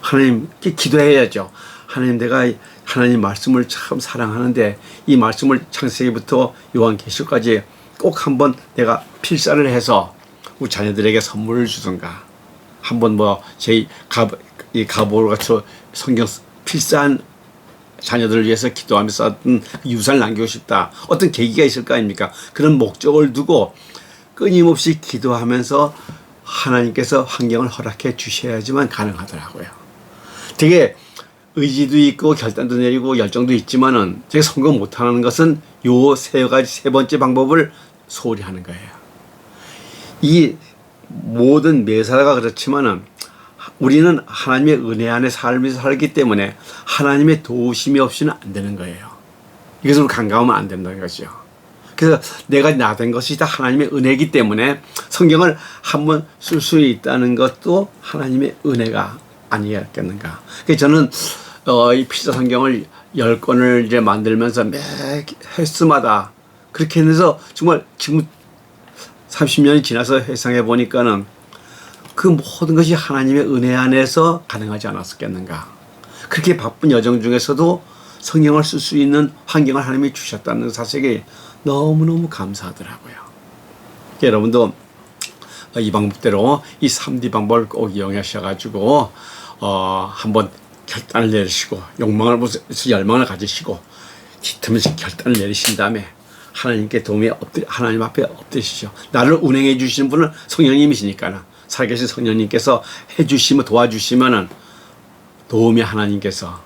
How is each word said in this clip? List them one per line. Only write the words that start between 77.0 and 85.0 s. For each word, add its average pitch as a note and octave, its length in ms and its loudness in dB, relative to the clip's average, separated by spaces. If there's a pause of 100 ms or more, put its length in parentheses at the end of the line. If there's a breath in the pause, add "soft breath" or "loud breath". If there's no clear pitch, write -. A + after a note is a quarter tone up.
중에서도 C#3 600 0 (380 loud breath)
성경을 D3+ 420 2
쓸 D3+ 160 -4
수 - 200 -2
있는 C#3+ 340 2 (140)
환경을 C#3 400 0
하나님이 C3 260 -2
주셨다는 A#2 560 -6
사실에 A#2 560 -4 (380 loud breath)
너무너무 D#3 640 0
감사하더라고요. - 840 -14 (1080)
여러분도 A2+ 520 2 (1040 loud breath)